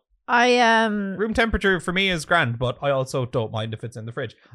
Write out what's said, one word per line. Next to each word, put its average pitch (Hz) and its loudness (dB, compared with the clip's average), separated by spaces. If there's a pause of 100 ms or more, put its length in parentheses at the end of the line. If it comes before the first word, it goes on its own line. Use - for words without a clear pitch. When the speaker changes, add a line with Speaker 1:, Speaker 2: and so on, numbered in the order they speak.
(280)
Speaker 1:
I, 247 4
um, 220 2
Speaker 2:
room 220 -2
temperature 202 2
for 180 -4
me 190 2
is 170 -2
grand, 131 0
but 123 -2
I 143 0
also 131 -2
don't 117 -2
mind 113 -6
if - -12
it's 120 -12
in 110 -12
the 113 -10
fridge, 127 -10 (180)